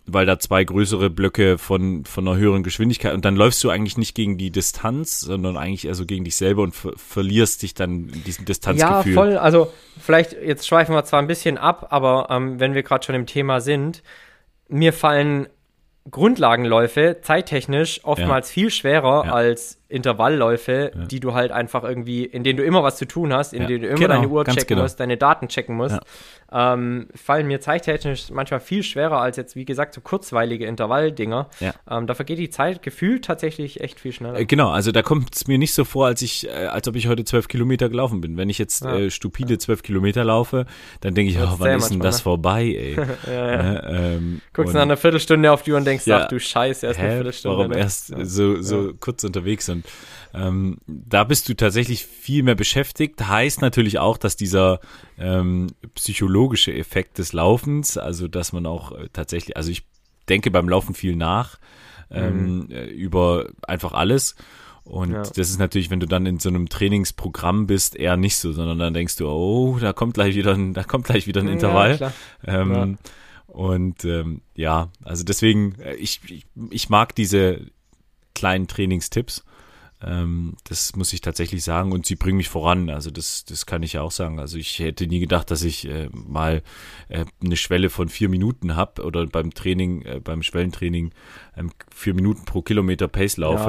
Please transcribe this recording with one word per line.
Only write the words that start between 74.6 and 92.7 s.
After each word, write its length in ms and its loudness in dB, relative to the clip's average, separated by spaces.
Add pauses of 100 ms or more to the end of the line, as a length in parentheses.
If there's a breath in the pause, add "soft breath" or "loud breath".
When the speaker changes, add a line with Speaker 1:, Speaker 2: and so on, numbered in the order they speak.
Speaker 1:
also 200 -8
deswegen, 560 2
äh, 140 -12
ich, 340 -8
ich, 180 -18 (240)
ich 200 -6
mag 240 4
diese 460 2 (760)
kleinen 320 -2
Trainingstipps. 800 -4 (640 soft breath)
Ähm, 500 -4 (120)
das 280 -6
muss 180 -4
ich 80 -6
tatsächlich 420 -4
sagen. 280 -2
Und 120 -2
sie 120 -4
bringen 200 0
mich 140 0
voran. 400 0
Also 200 -8
das, 360 -10
das 180 -10
kann 180 -6
ich 120 -6
ja 80 -4
auch 80 -6
sagen. 280 -6
Also 200 -10
ich 220 -8
hätte 260 -4
nie 140 0
gedacht, 300 0
dass 120 -2
ich, 260 -4
äh, 240 -8
mal, 500 -2 (460 loud breath)
äh, 160 -6 (180)
eine 140 0
Schwelle 320 0
von 200 -4
vier 200 -2
Minuten 480 -2
hab 220 -4
oder 280 -4
beim 280 -4
Training, 480 -2
äh, 200 -10
beim 200 -6
Schwellentraining, 720 -4 (440 loud breath)
ähm, 140 -8 (240)
vier 180 -4
Minuten 320 0
pro 160 -4
Kilometer 480 0